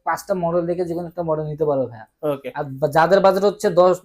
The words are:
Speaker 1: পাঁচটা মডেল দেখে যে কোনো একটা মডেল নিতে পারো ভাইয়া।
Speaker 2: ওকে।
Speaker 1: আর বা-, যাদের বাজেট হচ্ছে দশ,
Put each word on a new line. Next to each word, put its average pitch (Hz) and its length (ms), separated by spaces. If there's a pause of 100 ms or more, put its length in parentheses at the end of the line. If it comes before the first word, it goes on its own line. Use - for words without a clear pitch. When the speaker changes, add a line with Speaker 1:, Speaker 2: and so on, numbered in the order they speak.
Speaker 1:
পাঁচটা 170 300
মডেল 175 320
দেখে 175 180
যে 170 100
কোনো 170 140
একটা - 140
মডেল 156 240
নিতে 151 180
পারো 143 220
ভাইয়া। 110 200 (160)
Speaker 2:
ওকে। 139 320
Speaker 1:
আর 151 160
বা-, 135 220
যাদের 170 280
বাজেট 190 240
হচ্ছে 202 260
দশ, 180 240 (100)